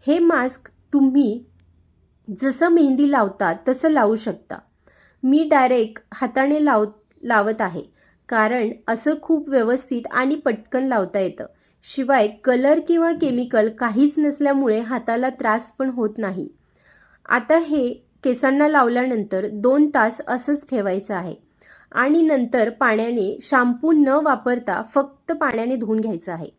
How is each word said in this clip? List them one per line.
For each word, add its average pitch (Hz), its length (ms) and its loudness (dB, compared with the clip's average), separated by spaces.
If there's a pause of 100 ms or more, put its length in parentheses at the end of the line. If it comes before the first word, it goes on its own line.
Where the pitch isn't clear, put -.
हे 311 120 2
मास्क 285 500 0 (240)
तुम्ही 262 500 2 (920)
जसं 269 320 0
मेहंदी 285 420 4
लावता 202 420 0 (140)
तसं 269 220 0
लावू 226 260 2
शकता. - 400 -8 (680)
मी 277 200 4
डायरेक्ट 254 580 2 (120)
हाताने 269 520 0
लाव-, 214 240 2 (340)
लावत 220 380 0
आहे, 175 220 -4 (460)
कारण 226 400 0 (180)
असं 233 340 0
खूप 311 280 -2
व्यवस्थित 247 520 0 (100)
आणि 269 240 0
पटकन 254 480 -4
लावता 208 360 -2
येतं. 185 260 -4 (380)
शिवाय 254 440 0
कलर 254 600 2
किंवा 330 240 2
केमिकल 247 580 0
काहीच 247 500 0
नसल्यामुळे 277 600 0
हाताला 240 500 -4
त्रास 233 420 -4
पण 269 180 -4
होत 240 280 -2
नाही. 190 320 -6 (800)
आता 247 280 2
हे 294 360 -2 (300)
केसांना 269 440 2
लावल्यानंतर 240 880 0
दोन 262 360 2
तास 226 380 0
असंच 285 420 -4
ठेवायचं 196 460 -4
आहे 175 200 -8 (560)
आणि 294 300 2
नंतर 254 480 2
पाण्याने, 226 720 -2
शॅम्पू 247 500 0
न 294 160 4
वापरता 247 760 0 (100)
फक्त 277 380 -4
पाण्याने 254 440 -2
धुवून 220 240 -2
घ्यायचं 185 320 -6
आहे. 165 280 -10